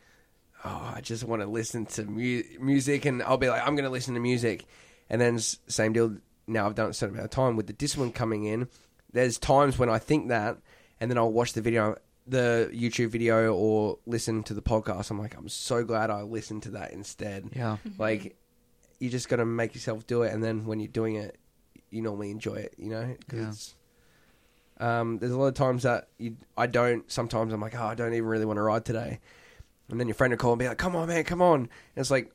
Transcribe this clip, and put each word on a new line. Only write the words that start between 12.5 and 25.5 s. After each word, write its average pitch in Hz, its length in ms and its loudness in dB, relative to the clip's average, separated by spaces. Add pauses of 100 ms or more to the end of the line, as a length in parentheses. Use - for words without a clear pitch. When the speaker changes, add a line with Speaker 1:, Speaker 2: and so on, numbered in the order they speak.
Speaker 1:
YouTube 117 360 0
video 113 440 4
or 107 520 2
listen 113 380 -2
to 107 100 -8
the 101 80 -6
podcast. 107 500 0
I'm 104 80 -4
like, 104 180 -8
"I'm - 120 -14
so - 340 -2
glad 110 260 0
I 104 140 -4
listened 107 400 -8
to 104 80 -12
that 95 220 -10
instead." 98 600 -10
Speaker 2:
Yeah. 113 320 -2
Speaker 3:
Mm-hmm. - 160 -10
Speaker 1:
Like, 107 340 -2 (640)
you 127 100 -4
just 123 200 -4
gotta 120 160 2
make 113 300 -2
yourself 113 320 -8
do 120 160 2
it, 107 100 0
and 110 100 -2
then 110 220 -2
when 110 140 -4
you're 104 80 -6
doing 110 280 -2
it, 104 220 -10 (520)
you 110 120 -8
normally 104 300 -6
enjoy 107 240 -6
it, 104 220 -10
you 101 120 -10
know? 117 260 -6 (120)
'Cause 117 120 -8
Speaker 2:
Yeah. 110 100 -6
Speaker 1:
it's, - 260 -14 (1040)
um, 117 400 0
there's 123 120 -2
a 123 60 0
lot 135 100 4
of 131 60 2